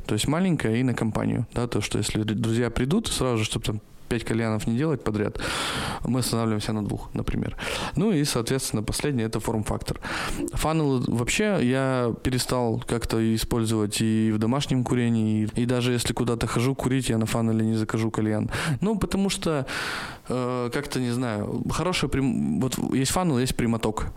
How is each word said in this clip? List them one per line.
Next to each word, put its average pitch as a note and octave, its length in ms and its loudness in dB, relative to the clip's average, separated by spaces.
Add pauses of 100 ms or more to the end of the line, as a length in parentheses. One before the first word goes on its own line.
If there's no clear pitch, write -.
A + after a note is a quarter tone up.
то A2 80 0
есть G#2 140 0
маленькая D3+ 480 2
и B2 60 2
на B2+ 120 2
компанию, A2 600 0
да, A#2+ 120 0
то, A2+ 140 0
что - 180 -2
если G#2+ 240 0
д-, G#2+ 120 0
друзья A2+ 360 2
придут, D3 380 0
сразу B2+ 300 2
же, G#2+ 60 2
чтоб - 200 -4
там G#2+ 160 -2 (280)
пять A#2 160 0
кальянов A2+ 440 0
не A2+ 100 2
делать D3+ 240 0
подряд, G#2 380 -2 (640)
мы B2 160 0
останавливаемся A2+ 520 0
на G#2+ 120 -2
двух, G#2+ 300 -6
например. - 420 -2 (400)
Ну G3+ 160 4
и, D3 120 4
соответственно, A#2+ 600 -2
последнее — B2+ 440 0
это A2 120 -2
форм-фактор. - 580 -2 (540)
Фанел D3 560 2
вообще F#3 540 2
я B2+ 500 2 (100)
перестал B2 640 0
как-то A#2 300 0 (180)
использовать A2 640 0
и A2 320 4
в G#2+ 60 2
домашнем B2+ 460 2
курении, A2 720 2
и, B2 60 0
и B2 40 2
даже B2 260 2
если A#2+ 200 0
куда-то A#2 340 0
хожу B2 300 0
курить, C3 320 0
я A2+ 100 2
на A2 80 2
фанеле A2 400 2
не A2+ 80 2
закажу A2 380 0
кальян. G#2+ 360 0 (320)
Ну, G#3+ 160 0
потому G3 320 0
что, D3+ 380 -2 (600)
э, B2 440 -2
как-то, C#3+ 280 -2
не B2 100 0
знаю, A#2+ 600 -2
хороший E3 380 0
прим-, C3+ 520 0
вот B2+ 180 -2 (160)
есть C3 160 2
фанел, E3+ 300 2
есть B2+ 160 0
прямоток. A2+ 500 0 (100)